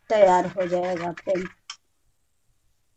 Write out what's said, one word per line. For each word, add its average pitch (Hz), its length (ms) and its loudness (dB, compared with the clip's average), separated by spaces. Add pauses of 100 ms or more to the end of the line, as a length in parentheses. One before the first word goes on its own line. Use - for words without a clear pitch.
(100)
तैयार 185 380 4
हो 180 180 -4
जाएगा 175 480 -4
friend। 180 340 -4 (1500)